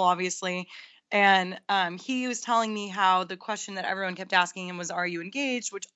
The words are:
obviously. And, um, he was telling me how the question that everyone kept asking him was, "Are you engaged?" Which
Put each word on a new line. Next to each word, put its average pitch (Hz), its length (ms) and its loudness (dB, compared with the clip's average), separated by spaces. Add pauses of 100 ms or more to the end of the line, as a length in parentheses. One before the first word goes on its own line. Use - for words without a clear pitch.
obviously. 180 640 0 (420)
And, 190 480 6 (100)
um, 180 300 0
he 254 280 -2
was 240 140 -4
telling 226 320 0
me 202 160 -6
how 185 360 4
the 185 120 -8
question 202 380 -8
that 185 100 -6
everyone 190 300 -2
kept 190 180 -6
asking 180 360 0
him 180 80 -8
was, 175 140 -8
"Are 175 160 -2
you 170 140 -4
engaged?" 247 520 -4
Which 196 220 -12